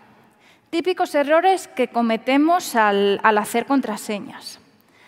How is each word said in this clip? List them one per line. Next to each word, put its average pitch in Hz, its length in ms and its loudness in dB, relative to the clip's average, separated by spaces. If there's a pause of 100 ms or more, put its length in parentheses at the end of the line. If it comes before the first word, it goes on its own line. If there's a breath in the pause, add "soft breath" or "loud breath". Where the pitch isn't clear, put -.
(720 soft breath)
Típicos 349 440 -2
errores 330 540 2
que 247 180 -2
cometemos 254 880 0
al, 202 480 2
al 214 140 4
hacer 233 280 -4
contraseñas. - 920 -6 (480 soft breath)